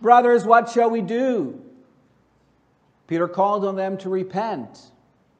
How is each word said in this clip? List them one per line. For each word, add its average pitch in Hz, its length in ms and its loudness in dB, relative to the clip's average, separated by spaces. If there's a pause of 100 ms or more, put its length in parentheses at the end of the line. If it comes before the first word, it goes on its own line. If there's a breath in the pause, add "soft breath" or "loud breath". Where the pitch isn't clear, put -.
"Brothers, 240 420 4
what 233 240 4
shall 233 220 2
we 226 100 -2
do?" 214 640 -4 (1400)
Peter 165 200 -2
called 196 380 -2
on 196 120 -4
them 190 220 -4
to 185 120 -10
repent. 185 800 -8 (500)